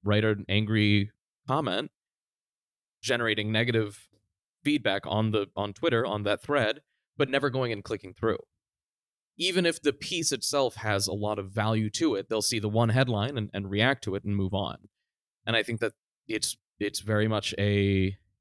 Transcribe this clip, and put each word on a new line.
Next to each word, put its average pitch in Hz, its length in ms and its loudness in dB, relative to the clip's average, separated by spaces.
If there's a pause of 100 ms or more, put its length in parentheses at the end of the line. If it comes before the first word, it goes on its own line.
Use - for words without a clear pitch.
write 104 200 2
an 107 240 0
angry 104 640 2 (360)
comment, 131 420 -2 (1120)
generating 110 500 0
negative 110 560 0 (560)
feedback 113 440 2
on 107 240 2
the, 104 240 0
on 101 180 -4
Twitter, 127 320 0
on 104 180 -2
that 101 200 0
thread, 131 380 0 (360)
but 135 120 0
never 139 200 0
going 123 220 -2
and 101 120 -6
clicking 95 300 -8
through. 110 240 0 (1000)
Even 180 280 0
if 165 160 0
the 143 120 2
piece 165 380 -4
itself 135 440 0
has 101 320 -2
a 92 60 -6
lot 104 260 -2
of 98 100 -8
value 107 400 0
to 147 240 0
it, 98 160 -4
they'll 110 140 0
see 110 160 -2
the 104 100 -2
one 113 200 2
headline 123 500 0
and, 104 160 -4
and 98 160 -6
react 120 320 2
to 95 100 -2
it 98 100 -4
and 101 120 -2
move 98 180 0
on. 98 240 -4 (680)
And 113 80 0
I 110 80 2
think 117 160 -4
that 113 140 -2 (340)
it's, - 300 -4 (220)
it's 104 200 -4
very 107 280 0
much 107 300 -4
a, 98 580 2 (260)